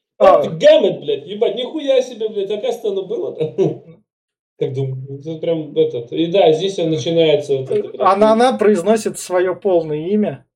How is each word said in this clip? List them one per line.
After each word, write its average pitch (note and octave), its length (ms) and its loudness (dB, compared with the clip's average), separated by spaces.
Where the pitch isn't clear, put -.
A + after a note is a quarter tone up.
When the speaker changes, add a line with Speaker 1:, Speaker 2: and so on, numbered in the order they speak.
Speaker 1:
А. C#4 200 6
Speaker 2:
«Октогамет», G3+ 640 4
блядь, C#3+ 260 -6
ебать, G#3 300 -4
нихуя C4+ 460 -2
себе, A3+ 280 -6
блядь, G3+ 200 -6
оказывается, G#3+ 400 -6
оно F#3+ 140 -4
было-то. F3 520 -6
<laughs> - 1000 -8
Как C3+ 160 -4
думаю, C3+ 460 -8
это D#3+ 180 -10
прям D#3 380 -4
этот. D#3 360 -2
И D#3 140 -2
да, E3+ 260 4
здесь F3+ 260 -2
он E3+ 80 0
Speaker 1:
Мгм. D#3+ 100 0
Speaker 2:
начинается D3+ 640 2
вот C3 120 -6
это, - 180 -2
блядь. - 120 -8
Speaker 1:
Она, G3+ 320 4
она A#3+ 220 4
произносит G#3 640 2
своё F3+ 380 -2
полное E3 520 -2
имя. F#3+ 480 -2